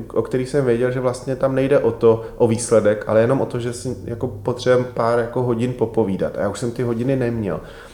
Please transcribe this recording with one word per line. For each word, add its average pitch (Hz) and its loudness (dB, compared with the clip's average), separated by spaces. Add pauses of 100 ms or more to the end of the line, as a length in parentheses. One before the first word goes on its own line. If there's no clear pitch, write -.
(140)
o 120 0
který 127 -2
jsem 139 0
věděl, 120 2
že 131 -4
vlastně 127 -4
tam 135 0
nejde 135 4
o 110 2
to, 113 4 (160)
o 123 4
výsledek, 107 2
ale 110 4
jenom 127 2
o 113 -2
to, 123 -6
že 120 -4
si 123 -6 (100)
jako 117 -6
potřebujeme 123 0
pár 120 2
jako 117 -2
hodin 123 0
popovídat 98 0
a 69 -2
já 101 0
už 98 -8
jsem 120 -4
ty 127 -4
hodiny 120 0
neměl. 117 -2 (340)